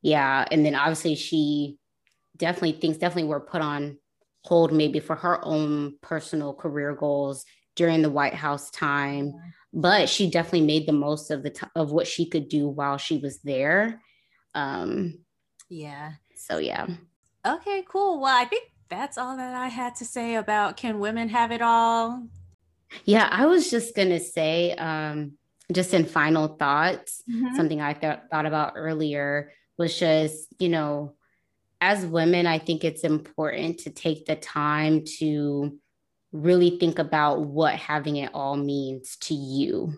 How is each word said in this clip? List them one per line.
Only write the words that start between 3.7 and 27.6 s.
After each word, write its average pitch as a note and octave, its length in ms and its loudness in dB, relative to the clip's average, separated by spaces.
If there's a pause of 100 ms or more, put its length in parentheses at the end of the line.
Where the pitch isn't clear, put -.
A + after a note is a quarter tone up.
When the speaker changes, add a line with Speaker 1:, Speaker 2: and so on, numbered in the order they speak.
Speaker 1:
hold E3+ 280 6
maybe D3+ 260 4
for D#3 180 -4
her F3 280 0
own D3 580 -2
personal D3 520 -6
career C#3+ 400 -6
goals C#3+ 500 -2 (320)
during E3 260 4
the D3+ 80 4
White C#3+ 240 2
House D3 360 -6
time. C#3+ 640 -2
Speaker 2:
Yeah. E3+ 60 -18 (340)
Speaker 1:
But F3 340 4
she F#3+ 220 0
definitely E3 360 2
made D3+ 200 2
the D#3 60 2
most D3+ 380 0
of C#3 120 -4
the C#3+ 80 -6
t-, - 240 -12
of D#3 180 0
what D#3 140 2
she E3+ 220 -2
could D3+ 200 -4
do D3 200 0
while C#3+ 300 -2
she D3+ 200 -4
was C#3 240 -8
there. D#3+ 580 0 (540)
Um, C#3+ 640 -4 (520)
Speaker 2:
Yeah. D3+ 420 -14 (220)
Speaker 1:
So, - 240 -6
yeah. - 280 -4 (600)
Speaker 2:
Okay, F#4 420 -4
cool. F#4+ 320 0
Well, C4+ 160 2
I B3 100 4
think G#4+ 240 -6 (180)
that's A#3+ 300 -8
all B3+ 180 -8
that B3+ 180 -8
I B3+ 140 -6
had B3 280 -6
to B3+ 80 -12
say A#3 300 -6
about G#3 420 0
can A3 220 -4
women A3+ 320 -2
have A#3 220 2
it A#3 100 -2
all? A#3 640 2 (800)
Speaker 1:
Yeah, G#3 260 8
I A#3 160 4
was E4+ 240 6
just A#3 260 -2
gonna F3+ 240 2
say, E3+ 560 0
um, D3+ 560 -4 (400)
just F3+ 220 2
in E3 100 6
final D#3 440 4
thoughts, D#3 840 0
Speaker 2:
Mm-hmm. B3 260 -2
Speaker 1:
something D#3 240 0